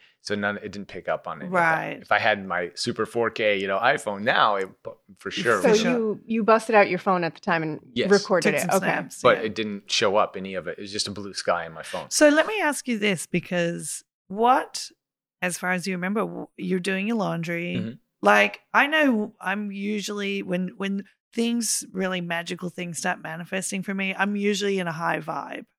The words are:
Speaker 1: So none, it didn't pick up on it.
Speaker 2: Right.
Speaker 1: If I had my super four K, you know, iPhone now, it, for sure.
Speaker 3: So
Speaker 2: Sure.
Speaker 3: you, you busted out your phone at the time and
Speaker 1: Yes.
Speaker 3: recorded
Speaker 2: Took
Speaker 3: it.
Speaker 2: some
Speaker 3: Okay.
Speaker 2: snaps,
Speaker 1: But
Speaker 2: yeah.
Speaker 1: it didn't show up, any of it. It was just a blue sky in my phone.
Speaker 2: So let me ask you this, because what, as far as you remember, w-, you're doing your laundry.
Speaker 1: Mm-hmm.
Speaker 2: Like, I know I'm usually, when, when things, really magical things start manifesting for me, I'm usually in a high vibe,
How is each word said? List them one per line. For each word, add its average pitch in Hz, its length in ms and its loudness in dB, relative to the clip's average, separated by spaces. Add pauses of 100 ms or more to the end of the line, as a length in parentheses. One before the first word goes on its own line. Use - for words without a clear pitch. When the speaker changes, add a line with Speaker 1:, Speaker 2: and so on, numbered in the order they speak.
(220)
Speaker 1:
So - 120 -4
none, 101 280 -2
it 101 100 -10
didn't 98 160 -12
pick 90 180 -12
up 80 220 -4
on 160 140 -10
it. 185 60 -10
Speaker 2:
Right. 160 520 0
Speaker 1:
If - 100 -6
I 104 80 4
had 104 280 2
my 87 300 -4
super 117 280 -2
four 113 240 0
K, 107 320 2
you 98 80 -2
know, 95 100 0
iPhone 107 440 0
now, 113 340 4
it, 95 140 -4 (480)
for 98 120 -8
sure. 113 300 2
Speaker 3:
So - 140 6
Speaker 2:
Sure. 220 160 4
Speaker 3:
you, 226 340 -2
you 226 200 0
busted 220 300 4
out 202 140 8
your 180 120 0
phone 180 220 2
at 165 120 -2
the - 80 -20
time 165 200 0
and 156 160 -4 (140)
Speaker 1:
Yes. 117 180 0
Speaker 3:
recorded 196 420 4
Speaker 2:
Took - 20 0
Speaker 3:
it. 143 60 0 (120)
Speaker 2:
some 190 100 2
Speaker 3:
Okay. 185 40 -2
Speaker 2:
snaps, - 340 -4
Speaker 1:
But 117 180 6
Speaker 2:
yeah. - 60 -4
Speaker 1:
it 107 100 -4
didn't 107 380 -6
show 101 240 4
up, 101 180 2
any 95 200 -8
of 85 120 -6
it. 85 120 -8
It - 20 -14
was 101 120 -12
just 104 160 -4
a - 20 -8
blue 101 240 -10
sky 85 320 -2
in 82 80 -12
my 80 80 -14
phone. 82 280 -8
Speaker 2:
So 302 200 6
let 311 160 4
me 427 160 -4
ask 294 260 -2
you 233 100 -2
this, 202 280 -2
because 170 760 -4 (260)
what, 240 600 0 (540)
as 180 160 -4
far 180 140 -2
as 180 140 -2
you 190 80 -2
remember, 185 260 -2
w-, 175 360 -6
you're 185 240 -2
doing 190 280 -2
your 233 100 0
laundry. 170 580 -2
Speaker 1:
Mm-hmm. - 140 -4 (340)
Speaker 2:
Like, 208 360 6 (120)
I 247 140 6
know 285 540 2
I'm 202 320 -4
usually, 202 720 -4
when, 180 320 -2
when 196 260 -4 (320)
things, 233 580 0
really 185 280 -2
magical 170 500 -6
things 175 280 -8
start 180 220 -2
manifesting 180 600 -6
for 196 120 -6
me, 190 220 -2
I'm 202 200 0
usually 202 420 0
in 180 80 -2
a 170 60 -4
high 165 260 -2
vibe, 151 440 -8 (160)